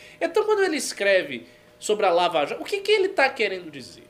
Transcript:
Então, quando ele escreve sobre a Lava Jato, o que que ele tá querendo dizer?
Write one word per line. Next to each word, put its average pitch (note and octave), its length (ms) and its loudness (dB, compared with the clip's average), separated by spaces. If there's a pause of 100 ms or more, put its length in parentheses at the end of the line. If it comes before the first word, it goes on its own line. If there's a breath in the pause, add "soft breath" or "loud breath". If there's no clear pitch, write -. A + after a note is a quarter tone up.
(200 loud breath)
Então, E4+ 240 0
quando G#4 220 2
ele D#4 100 0
escreve F#3 720 -2 (320 soft breath)
sobre G3+ 280 0
a - 20 4
Lava E3+ 340 2
Jato, G3 160 -4
o D#4 60 -12
que G4 140 -4
que G4+ 120 -2
ele G4 180 4
tá C4 200 2
querendo F#3+ 400 -4
dizer? C3+ 400 -16